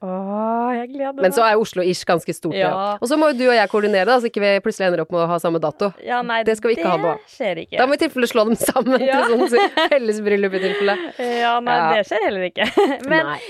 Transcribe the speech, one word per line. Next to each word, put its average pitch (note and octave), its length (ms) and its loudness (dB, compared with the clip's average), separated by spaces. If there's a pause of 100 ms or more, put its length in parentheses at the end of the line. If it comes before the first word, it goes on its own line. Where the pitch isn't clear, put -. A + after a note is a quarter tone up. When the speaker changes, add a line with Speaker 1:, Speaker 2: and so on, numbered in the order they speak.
Speaker 1:
Åh, G#3 720 -4
jeg A#3+ 160 -6
gleder C#4 240 -6
meg. C4+ 80 -2
Speaker 2:
Men C#4 100 4
så A3+ 140 2
er A3 80 4
jo A3 80 2
Oslo-ish F3+ 420 -2
ganske E3+ 300 -2
stort, D#3+ 240 -6
ja. F3+ 140 0
Speaker 1:
Ja. F#3+ 140 -4 (120)
Speaker 2:
Og A#3 80 -4
så C4 100 0
må D#4 140 4
jo C4 80 -2
du B3+ 80 0
og B3 80 6
jeg G#3 160 4
koordinere, G#3 380 2
da, B3+ 100 6
så A#3 80 0
ikke G#3 160 -4
vi G3+ 80 4 (140)
plutselig F#3+ 240 -2
ender E3+ 160 0
opp - 100 -6
med E3+ 80 2
å E3 80 2
ha F3 80 0
samme E3 240 0
dato. F#3 300 -2 (100)
Speaker 1:
Ja, B3 240 -4
nei, A3+ 160 0
Speaker 2:
Det A3 160 2
skal A3+ 140 0
vi C#4+ 80 0
ikke G3+ 100 0
ha E3+ 80 4
nå. E3 220 0
Speaker 1:
det - 100 -20
skjer F3+ 320 -6
ikke. - 160 -6
Speaker 2:
Da B3 80 4
må C#4 80 2
vi D4 60 -2
i - 20 2
tilfelle B3+ 240 0
slå A3 240 2
dem A3+ 80 2
sammen C4 480 0
Speaker 1:
Ja. C4+ 220 2
Speaker 2:
til A#3+ 180 2
sånn D#4 220 2 (240)
fellesbryllup G#3 680 0
i F#3+ 60 -2
tilfelle. G3+ 320 0 (420)
Speaker 1:
Ja, A#3+ 220 0
nei, A#3+ 160 0
Speaker 2:
Ja. D#3+ 180 2
Speaker 1:
det G#3 140 0
skjer G#4 180 -2
heller F#3 240 -2
ikke. A3 160 -2 (220)
<laughs> C4+ 200 -6
Men D#4+ 180 2
Speaker 2:
Nei. D4 120 -6 (120)